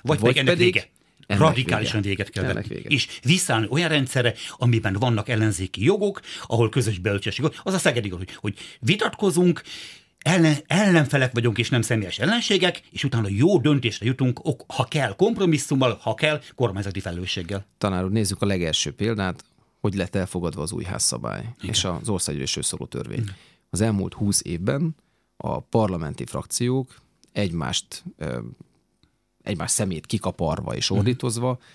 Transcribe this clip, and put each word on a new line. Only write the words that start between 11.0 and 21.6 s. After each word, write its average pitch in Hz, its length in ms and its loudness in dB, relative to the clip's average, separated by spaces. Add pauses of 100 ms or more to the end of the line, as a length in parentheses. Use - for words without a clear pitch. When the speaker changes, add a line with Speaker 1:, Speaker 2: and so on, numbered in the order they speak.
Speaker 1:
vagyunk, 117 240 2
és 117 120 0
nem 120 120 4
személyes 107 380 -2
ellenségek, 185 640 2 (100)
és - 120 -6
utána 123 260 0
jó 151 300 4
döntésre 123 460 2
jutunk, 127 380 0
ok-, - 280 -6
ha 127 120 0
kell, 123 320 -2
kompromisszummal, 156 840 2
ha 110 120 -2
kell, 151 280 0 (140)
kormányzati 98 440 -2
felelősséggel. 92 640 -6 (120)
Speaker 2:
Tanár 95 260 0
úr, 92 80 -2
nézzük 101 300 0
a 104 40 2
legelső 85 480 0
példát, 101 500 -2 (360)
hogy 98 160 0
lett 92 200 -2
elfogadva 87 460 -2
az 78 100 -4
új - 120 -6
házszabály 58 560 -4
Speaker 1:
Igen. - 340 -10